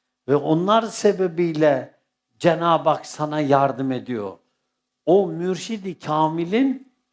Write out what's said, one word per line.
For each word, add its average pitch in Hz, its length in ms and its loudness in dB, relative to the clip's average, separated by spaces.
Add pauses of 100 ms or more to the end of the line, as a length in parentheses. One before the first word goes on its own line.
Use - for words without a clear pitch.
(280)
Ve 139 80 2
onlar 165 460 2
sebebiyle 165 1120 0 (440)
Cenab-ı 160 500 2
Hak 151 180 -2
sana 151 340 -4
yardım 135 520 2
ediyor. 107 460 -6 (680)
O 185 220 4
mürşidi 185 680 -8
kamilin 170 920 -2 (200)